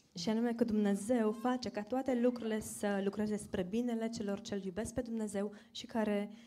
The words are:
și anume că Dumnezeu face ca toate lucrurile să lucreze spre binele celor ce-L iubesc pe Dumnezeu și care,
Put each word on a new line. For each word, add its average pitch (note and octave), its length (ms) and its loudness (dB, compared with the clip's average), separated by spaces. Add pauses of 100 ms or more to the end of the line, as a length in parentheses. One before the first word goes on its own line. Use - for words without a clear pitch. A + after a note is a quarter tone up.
(160)
și F3+ 140 -2
anume A#3 240 2
că A#3 100 2
Dumnezeu G#3+ 680 4
face B3 380 -2
ca G#3 140 -4
toate B3+ 360 0
lucrurile A3+ 400 2
să G3+ 440 0
lucreze G#3 340 0
spre - 260 -4
binele A3+ 460 0
celor G3+ 320 -2
ce-L G3+ 220 -4
iubesc F#3+ 300 -4
pe B3+ 80 0
Dumnezeu G#3+ 500 -2 (200)
și - 140 -10
care, G#3 440 0 (180)